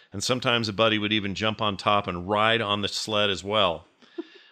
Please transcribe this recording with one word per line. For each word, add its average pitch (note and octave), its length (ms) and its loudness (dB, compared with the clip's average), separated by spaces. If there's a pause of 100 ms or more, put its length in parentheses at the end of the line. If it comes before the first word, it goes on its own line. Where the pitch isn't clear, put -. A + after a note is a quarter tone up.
(120)
and G2 100 -8
sometimes A#2+ 460 0
a G#2+ 40 -4
buddy G#2+ 260 4
would G#2 140 -2
even G2+ 240 -2
jump G#2+ 260 -2
on G#2 140 0
top G2+ 320 2
and F2 200 -6
ride G#2+ 320 2
on G#2 220 -2
the G2 60 -2
sled G#2 420 0
as F2+ 140 -4
well. G2 420 0 (640)